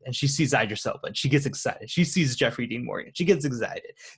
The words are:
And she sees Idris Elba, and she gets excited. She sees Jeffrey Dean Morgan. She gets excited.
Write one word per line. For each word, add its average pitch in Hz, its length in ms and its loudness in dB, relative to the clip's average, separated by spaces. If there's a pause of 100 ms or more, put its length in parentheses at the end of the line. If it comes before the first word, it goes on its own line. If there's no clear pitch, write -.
And 127 80 -8
she 143 140 0
sees 139 260 2
Idris 110 320 0
Elba, - 220 -6
and 101 100 -8
she - 120 0
gets 139 180 4
excited. - 420 -4
She - 140 2
sees 165 320 2
Jeffrey 120 320 0
Dean 120 180 -6
Morgan. - 300 -8
She 180 100 -2
gets 165 200 4
excited. 113 480 -4 (260)